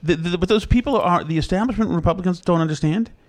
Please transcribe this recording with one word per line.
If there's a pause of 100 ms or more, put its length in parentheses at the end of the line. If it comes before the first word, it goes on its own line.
the,
the,
but
those
people
are,
the
establishment
Republicans
don't
understand (180)